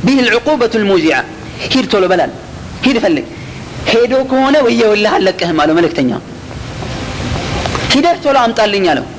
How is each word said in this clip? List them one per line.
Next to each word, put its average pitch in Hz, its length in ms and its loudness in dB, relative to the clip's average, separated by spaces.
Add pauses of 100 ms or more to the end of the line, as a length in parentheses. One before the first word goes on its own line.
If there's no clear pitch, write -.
به 269 160 4
العقوبة 240 560 2
الموجعة، 175 480 2 (460)
ሂድ 254 200 2
ቶሎ 196 180 2
በላል፣ 175 240 2 (500)
ሂድ 247 180 2
ፈልግ፣ 160 260 0 (600)
ሄዶ 233 260 2 (140)
ከሆነ 262 360 2
ወየውልህ 214 500 2
አልለቅህም 180 460 0
አለው 156 160 2
መልእክተኛው። 143 460 0 (1700)
ሂደህ 339 320 4
ቶሎ 277 180 2
አምጣልኝ 214 500 2
አለው። 139 160 0 (140)